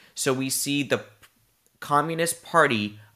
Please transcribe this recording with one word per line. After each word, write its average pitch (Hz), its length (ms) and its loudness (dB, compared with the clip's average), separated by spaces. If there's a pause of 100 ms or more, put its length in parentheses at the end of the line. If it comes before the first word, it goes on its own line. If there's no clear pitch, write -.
(160)
So - 180 0
we 131 160 -2
see 143 340 -2
the 120 220 -2 (720)
Communist 165 640 0
Party 117 560 2 (160)